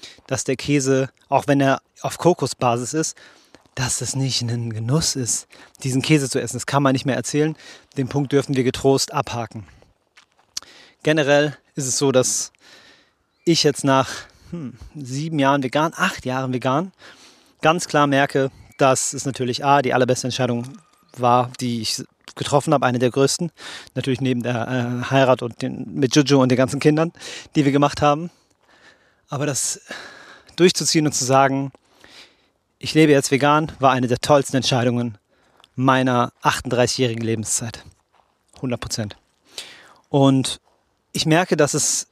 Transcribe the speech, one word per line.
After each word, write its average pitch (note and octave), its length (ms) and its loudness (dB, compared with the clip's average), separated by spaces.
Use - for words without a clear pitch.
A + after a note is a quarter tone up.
dass - 180 -6
der C3 120 -2
Käse, C3+ 520 0
auch C3 160 0
wenn C#3 160 2
er C3+ 180 2
auf - 160 -8
Kokosbasis B2+ 720 0
ist, D#3 240 -4
dass B2+ 280 -6
es A#2+ 120 -8
nicht C3 280 -2
ein A#2 320 -6
Genuss B2 420 0
ist, B2+ 300 -4
diesen C3 180 0
Käse C#3+ 260 2
zu C3 100 -2
essen. A#2+ 180 -6
Das - 100 -8
kann C#3+ 160 0
man C3+ 100 4
nicht C3 140 -2
mehr B2+ 100 0
erzählen. D3 400 -2
Den C3 120 -4
Punkt C#3 220 -2
dürfen C#3 260 0
wir B2+ 80 2
getrost C3+ 500 2
abhaken. A#2 520 -6
Generell D3 540 2
ist C#3 100 -6
es B2 100 -4
so, C#3 160 0
dass - 400 0
ich E3+ 160 2
jetzt D3 220 0
nach C3+ 260 2
hm, C3+ 200 -12
sieben D3 460 -6
Jahren C#3 240 4
vegan, D3+ 320 0
acht - 280 -4
Jahren B2+ 280 -4
vegan, C3 400 -2
ganz E3 280 0
klar D3 180 2
merke, C#3 460 0
dass C3 340 2
es C#3 120 -10
natürlich B2 400 -6
A, C#3+ 180 4
die B2+ 100 -2
allerbeste B2+ 360 0
Entscheidung A#2+ 500 -4
war, B2 340 2
die A#2+ 200 -4
ich - 240 -8
getroffen - 360 0
habe, C3 140 0
eine B2 140 0
der B2 100 2
größten, C#3 400 0
natürlich C3 240 -4
neben B2+ 240 -2
der, B2 580 -4
äh, A#2+ 80 -8
Heirat C3 320 4
und A#2 180 -10
den, - 340 -10
mit C#3 200 0
Juju C#3+ 260 6
und B2+ 100 4
den B2+ 60 4
ganzen C3 220 0
Kindern, D#3 340 2
die D3+ 80 4
wir C#3 80 2
gemacht C#3+ 280 2
haben. D3+ 300 0
Aber C#3+ 180 -4
das - 340 -4
durchzuziehen E3 500 2
und C#3 80 -2
zu C3+ 100 -2
sagen, C3+ 480 2
„Ich - 160 -10
lebe D#3 160 6
jetzt C#3 220 4
vegan“, D3 480 2
war C3 100 6
eine B2+ 160 2
der A#2+ 120 0
tollsten C#3 380 2
Entscheidungen A#2+ 640 -2
meiner B2+ 580 2
achtunddreißigjährigen A#2+ 840 0
Lebenszeit. A2 600 -6
Hundert A#2+ 180 -6
Prozent. - 360 -8
Und C3+ 500 2
ich - 140 -4
merke, E3+ 300 2
dass D3 180 2
es - 380 -2